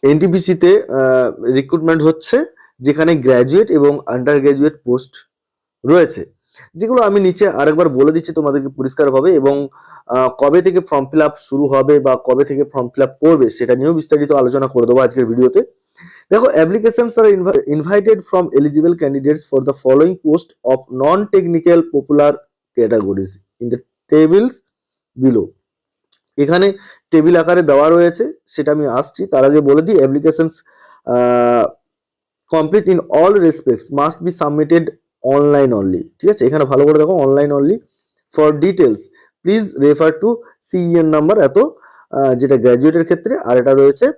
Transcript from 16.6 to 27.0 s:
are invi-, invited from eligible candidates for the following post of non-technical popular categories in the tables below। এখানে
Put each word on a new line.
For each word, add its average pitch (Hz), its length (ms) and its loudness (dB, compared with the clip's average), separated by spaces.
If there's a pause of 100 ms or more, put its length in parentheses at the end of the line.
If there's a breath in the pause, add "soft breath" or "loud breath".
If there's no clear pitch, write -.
are 220 140 4
invi-, 180 380 0
invited 190 520 0
from 180 240 -4 (140)
eligible 151 380 0
candidates 147 540 -4
for 135 140 0
the 135 200 -4
following 151 320 2
post 151 320 -4 (180)
of 131 120 0 (260)
non-technical 170 760 0 (140)
popular 147 380 0 (460)
categories 98 560 -2 (300)
in 120 60 -8
the 120 100 -6 (320)
tables 175 420 2 (640)
below। 123 300 0 (920)
এখানে 175 360 0 (380 loud breath)